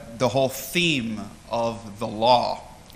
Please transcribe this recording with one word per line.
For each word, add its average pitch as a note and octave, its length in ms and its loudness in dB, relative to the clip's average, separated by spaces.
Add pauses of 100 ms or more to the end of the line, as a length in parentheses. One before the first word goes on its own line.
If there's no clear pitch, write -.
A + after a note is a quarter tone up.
(160)
the B2 120 2
whole C3 200 2
theme B2+ 720 -2 (300)
of A2+ 480 -2
the A#2 80 -4
law A2 560 4 (340)